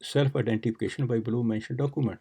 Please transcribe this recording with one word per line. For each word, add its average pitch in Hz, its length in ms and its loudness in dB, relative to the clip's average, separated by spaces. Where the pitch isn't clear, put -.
self 143 240 2
identification 113 800 0
by 117 120 0
below 113 240 0
mentioned 113 400 -2
document। 139 380 -2